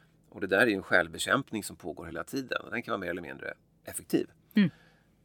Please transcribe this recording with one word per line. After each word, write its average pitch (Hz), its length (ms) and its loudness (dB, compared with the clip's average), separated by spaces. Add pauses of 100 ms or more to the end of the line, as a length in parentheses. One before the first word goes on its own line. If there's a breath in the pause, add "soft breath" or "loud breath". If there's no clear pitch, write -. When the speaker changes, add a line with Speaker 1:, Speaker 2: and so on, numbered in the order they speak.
(280 soft breath)
Speaker 1:
Och - 120 -14
det 98 60 -4
där 95 140 6
är 123 60 8
ju 107 80 4
en 95 80 -2
självbekämpning 92 840 2
som 90 120 -12
pågår 82 300 -10
hela 82 180 -6
tiden - 380 -6
och - 80 -14
den 113 120 -6
kan 113 100 -6
vara 104 80 -4
mer 87 100 -4
eller 87 120 -4
mindre - 320 -10 (300)
effektiv. - 460 -2 (240)
Speaker 2:
Mm. 196 160 6 (540 loud breath)